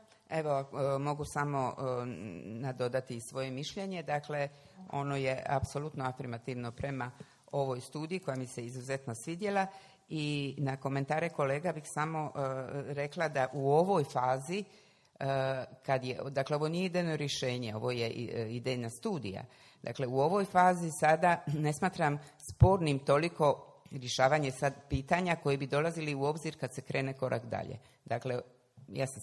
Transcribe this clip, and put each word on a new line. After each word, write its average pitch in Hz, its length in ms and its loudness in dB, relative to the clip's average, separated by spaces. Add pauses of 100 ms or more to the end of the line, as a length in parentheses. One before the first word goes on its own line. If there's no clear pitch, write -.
(300)
Evo, 151 300 0
e, 139 380 0
mogu 143 260 -2
samo, 143 540 0
e, - 40 -6 (640)
nadodati 123 760 -4
svoje 131 300 -6
mišljenje. 175 520 -6
Dakle, 147 460 -2 (420)
ono 139 260 -2
je 131 320 0
apsolutno 143 560 -2
afirmativno 123 680 -6
prema 131 380 -6 (420)
ovoj 135 280 0
studiji 160 380 -6
koja 139 180 -6
mi 131 100 -4
se 123 180 -8
izuzetno 131 500 -6
svidjela 190 520 -2 (420)
i 147 500 -2
na 139 180 0
komentare 139 520 0
kolega 151 440 0
bih 156 140 -10
samo, 156 500 -2
e, 143 40 -2 (540)
rekla 147 340 -2
da 139 240 2
u 139 200 2
ovoj 175 320 6
fazi, 139 600 0 (540)
e, - 60 -4 (640)
kad 131 180 2
je, 127 140 -4 (120)
dakle, 139 260 0
ovo 151 120 2
nije 175 180 0
idejno 170 300 0
rješenje, 127 600 -2
ovo 120 140 0
je 117 200 0
i, 117 240 -4
e, 113 160 -2
idejna 120 400 -2
studija. 113 540 -4 (380)
Dakle, 123 240 -4
u 127 140 2
ovoj 185 240 4
fazi 180 460 6 (100)
sada 165 460 6
ne 151 260 2
smatram 156 460 0 (360)
spornim 170 440 8
toliko 147 680 4 (240)
rješavanje 135 600 2
sad 135 240 0 (140)
pitanja 170 480 2
koji 143 200 2
bi 139 100 -2
dolazili 151 480 0
u 135 100 0
obzir 156 360 -2
kad 127 140 -4
se 135 80 -8
krene 135 300 -2
korak 120 340 -2
dalje. 110 320 -6 (260)
Dakle, 123 360 -2 (480)
ja 135 180 -2
sam 113 160 -8